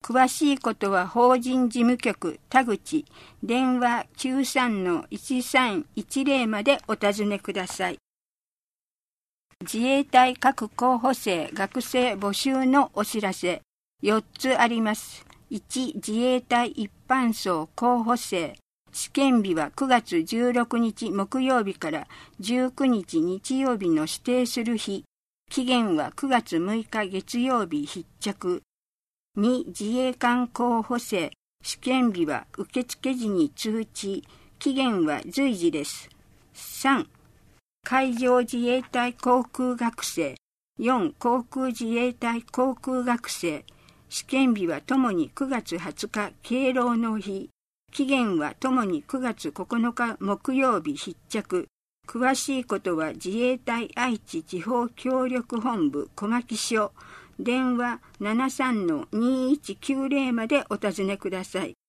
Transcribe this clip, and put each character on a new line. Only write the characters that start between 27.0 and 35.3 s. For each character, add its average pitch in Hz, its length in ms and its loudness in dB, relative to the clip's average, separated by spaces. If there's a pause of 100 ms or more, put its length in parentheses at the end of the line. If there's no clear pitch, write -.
月 196 320 -6
曜 240 280 2
日 147 200 -2
必 170 220 -12 (100)
着。 180 440 -4 (760)
二、 240 300 2
自 208 300 -4
衛 254 180 0
官 247 340 2
候 240 340 0
補 240 160 -4
生。 185 320 -4 (320)
試 - 160 -10
験 254 340 2
日 175 120 0
は 147 220 -4 (100)
受 - 260 -4
付 262 320 -4
時 233 140 -2
に 170 220 2
通 220 340 -4
知。 - 400 -8 (340)
期 277 160 0
限 233 300 2
は 147 220 0
随 262 280 0